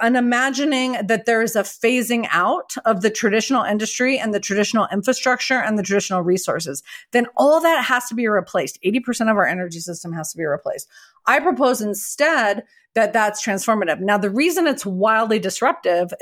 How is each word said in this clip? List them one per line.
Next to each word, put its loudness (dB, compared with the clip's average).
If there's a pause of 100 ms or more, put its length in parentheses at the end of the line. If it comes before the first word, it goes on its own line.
an 4
imagining 0 (140)
that 0
there 2
is -2
a 2
phasing 0
out 0 (100)
of 2
the 4
traditional 0
industry 0
and -4
the 0
traditional 0
infrastructure 0
and 0
the 0
traditional 0
resources. -2 (280)
Then 2 (100)
all 6
that 2
has 0
to -8
be 0
replaced. -2
Eighty 0
percent -2
of 4
our 4
energy -4
system -10
has -8
to -12
be -4
replaced. -6 (380)
I 4
propose 2
instead 0 (340)
that 2
that's 0
transformative. 0
Now, 2
the 0
reason 2
it's -2
wildly 2
disruptive 0